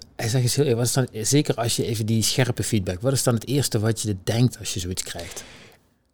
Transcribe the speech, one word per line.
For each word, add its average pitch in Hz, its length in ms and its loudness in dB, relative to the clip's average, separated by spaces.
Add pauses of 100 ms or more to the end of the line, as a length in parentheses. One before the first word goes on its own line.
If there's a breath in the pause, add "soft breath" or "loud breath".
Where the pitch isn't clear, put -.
(160)
hij 123 140 -4
zegt 123 140 2
eens 120 120 0
heel 143 100 2
even, 117 120 4
wat 123 80 2
is 120 80 0
dan, 127 180 2
zeker - 440 2
als 117 200 -2
je 127 100 -2
even 110 200 -2
die 110 180 2
scherpe 120 400 0
feedback, 92 380 0
wat 131 120 2
is 131 100 0
dan 123 100 4
het 110 140 -2
eerste 123 320 0
wat 107 220 0
je 104 220 -2
denkt 117 360 2
als - 140 -8
je 101 60 -4
zoiets 90 240 -6
krijgt? - 400 -12 (720 loud breath)